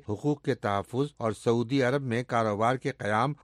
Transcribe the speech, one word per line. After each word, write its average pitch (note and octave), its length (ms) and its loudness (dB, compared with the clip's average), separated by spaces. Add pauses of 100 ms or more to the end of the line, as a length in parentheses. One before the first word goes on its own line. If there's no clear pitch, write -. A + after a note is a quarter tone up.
حقوق C#3+ 340 -2
کے C3 120 0
تحفظ G#2+ 600 -2
اور A2+ 160 -2
سعودی A#2+ 500 2
عرب C3+ 200 0
میں B2 200 -2
کاروبار A2+ 540 0
کے C3 160 -4
قیام A2 400 0 (100)